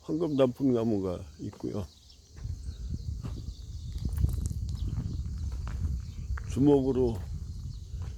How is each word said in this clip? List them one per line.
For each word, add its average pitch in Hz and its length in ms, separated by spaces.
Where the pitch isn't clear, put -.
황금 156 360
단풍나무가 117 800
있고요. 104 460
주먹으로 131 680